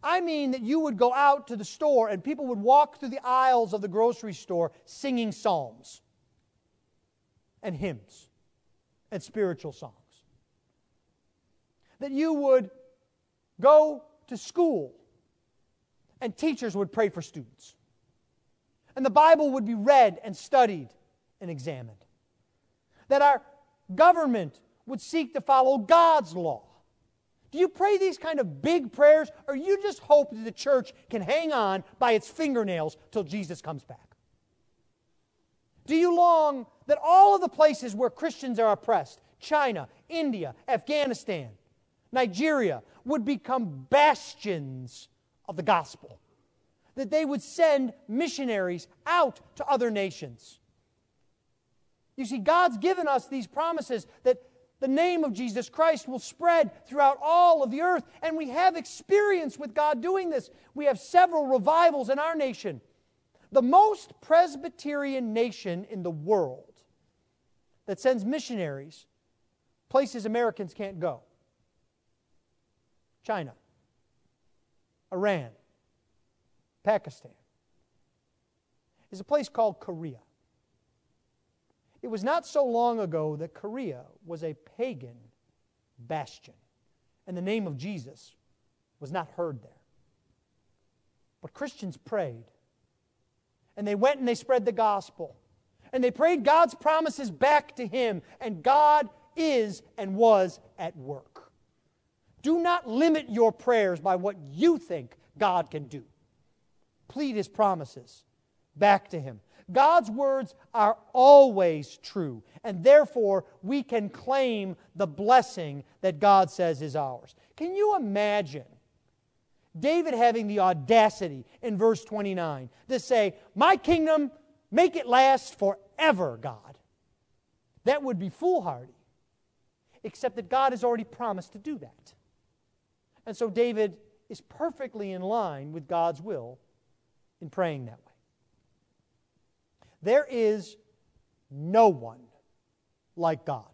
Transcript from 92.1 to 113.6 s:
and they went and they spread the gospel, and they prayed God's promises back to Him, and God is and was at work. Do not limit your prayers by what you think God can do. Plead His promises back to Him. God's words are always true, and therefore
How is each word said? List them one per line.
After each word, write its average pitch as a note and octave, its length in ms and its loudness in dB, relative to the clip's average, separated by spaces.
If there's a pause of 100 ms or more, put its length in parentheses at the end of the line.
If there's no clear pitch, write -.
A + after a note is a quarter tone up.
and G#3 100 -10
they G#3 100 -4
went C4+ 240 0
and B3+ 60 -6
they A#3+ 100 -2
spread B3 280 -2
the A3+ 80 -2
gospel, G3 640 -4 (560)
and C4 100 -4
they B3 80 2
prayed D4+ 360 0
God's D#4 280 4
promises D4+ 580 -2
back C#4+ 440 0
to B3 100 -10
Him, G#3+ 360 -4 (180)
and F#3+ 240 -10
God D4 460 4 (260)
is C4 460 -2 (160)
and G3 180 -8
was G#3 460 2 (160)
at E3 180 -12
work. C#3 560 -18 (920)
Do D#4+ 180 0
not F4 260 -2
limit D4+ 420 0
your A3+ 220 2
prayers G3+ 480 0
by F#3 160 -2
what F#3+ 220 -6 (120)
you C#4 280 0
think D3 400 -12 (200)
God F3+ 320 -2
can D3 200 -12
do. C3 160 -16 (1040)
Plead C4+ 260 -6
His G#3 140 -6
promises E3 720 -4 (540)
back G3 320 2
to E3+ 100 -8
Him. B2+ 220 -14 (300)
God's C#4 380 4
words C4+ 460 -4 (180)
are A3 240 2 (160)
always A#3 840 8
true, C#3 440 -10 (220)
and F#3+ 200 -8
therefore A#3+ 600 6 (160)